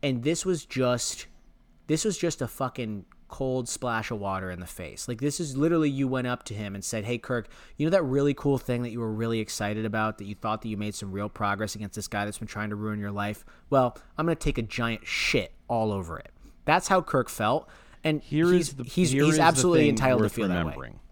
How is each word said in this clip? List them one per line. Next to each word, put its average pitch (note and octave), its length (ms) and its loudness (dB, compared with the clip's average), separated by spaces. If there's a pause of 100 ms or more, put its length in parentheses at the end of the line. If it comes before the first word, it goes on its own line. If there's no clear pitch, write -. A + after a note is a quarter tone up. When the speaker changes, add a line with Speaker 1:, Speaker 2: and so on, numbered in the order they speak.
Speaker 1:
And B2+ 200 0
this D#3+ 220 0
was F3+ 220 0
just, B2 600 0 (600)
this D#3 180 0
was G#3 140 0
just E3 240 -2
a B2 60 -4
fucking A2 580 -6 (220)
cold B2+ 400 -2
splash A#2 420 -4
of A2 80 -4
water F#2+ 320 -4
in F2 80 -8
the F2+ 80 -10
face. - 400 -12
Like, A#2+ 140 -6
this C#3+ 180 0
is C#3+ 180 -4
literally, D#3 340 4
you C3+ 180 0
went B2+ 180 0
up B2 180 -4
to G#2 100 -10
him G2+ 200 -6
and G2 80 -8
said, G#2+ 220 -4
"Hey, A#2+ 140 -2
Kirk, A#2+ 300 -4 (280)
you D3 100 0
know E3 40 2
that F#3 120 4
really C#3 300 2
cool C#3 260 2
thing B2 240 -2
that A#2+ 80 -4
you A#2 100 -6
were A2 120 -2
really A2+ 280 0
excited G#2+ 440 -2
about, A2 340 -2
that G#2 60 -12
you G2+ 100 -8
thought A2 280 -4
that A2+ 60 -6
you G#2+ 100 -4
made G#2 160 -4
some G2 180 -8
real G2+ 160 -4
progress G2+ 460 -2
against G#2 200 -10
this G#2 140 -8
guy G#2 160 -2
that's G#2 140 -6
been G#2+ 100 -8
trying G#2 220 -6
to G#2+ 60 -4
ruin G#2+ 220 -4
your G2+ 120 -4
life? G2+ 340 -4 (240)
Well, B2+ 280 4 (200)
I'm D#3 100 -2
gonna E3 80 2
take - 240 -2
a A#2 40 -2
giant A2+ 440 -4
shit - 460 0 (160)
all A2 240 2
over E2+ 260 -4
it." - 120 -16 (340)
That's E3+ 240 4
how F#3 140 4
Kirk B2+ 260 0
felt. A#2 400 0 (360)
And D3+ 180 0
Speaker 2:
Here D#3+ 300 2
Speaker 1:
he's, E3+ 160 4
Speaker 2:
is C3+ 80 -8
the, C3 80 -8
Speaker 1:
he's, E3 260 2
Speaker 2:
here C#3 140 4
Speaker 1:
he's D#3+ 100 6
Speaker 2:
is D#3 40 4
the D#3+ 60 6
Speaker 1:
absolutely E3 360 6
Speaker 2:
thing D3 100 6
Speaker 1:
entitled B2+ 300 4
to G#2+ 40 6
Speaker 2:
worth G#2 80 2
Speaker 1:
feel G#2+ 160 0
that F2+ 60 2
way. F2 40 2 (140)
Speaker 2:
remembering. C2 280 -12 (120)